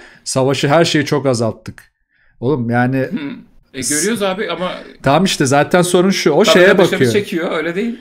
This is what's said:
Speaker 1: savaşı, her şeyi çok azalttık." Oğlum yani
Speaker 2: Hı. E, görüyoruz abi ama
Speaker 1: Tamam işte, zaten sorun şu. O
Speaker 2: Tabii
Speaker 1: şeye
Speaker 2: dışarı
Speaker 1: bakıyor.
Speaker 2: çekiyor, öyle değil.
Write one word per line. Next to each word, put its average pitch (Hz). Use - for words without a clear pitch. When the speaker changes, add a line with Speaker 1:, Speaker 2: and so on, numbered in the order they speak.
Speaker 1:
savaşı, 135
her 160
şeyi 151
çok 139
azalttık." 117
Oğlum 120
yani 123
Speaker 2:
Hı. 135
E, 131
görüyoruz 165
abi 185
ama 170
Speaker 1:
Tamam 147
işte, 160
zaten 143
sorun 180
şu. 180
O 160
Speaker 2:
Tabii 190
Speaker 1:
şeye 185
Speaker 2:
dışarı -
Speaker 1:
bakıyor. 135
Speaker 2:
çekiyor, 170
öyle 165
değil. 233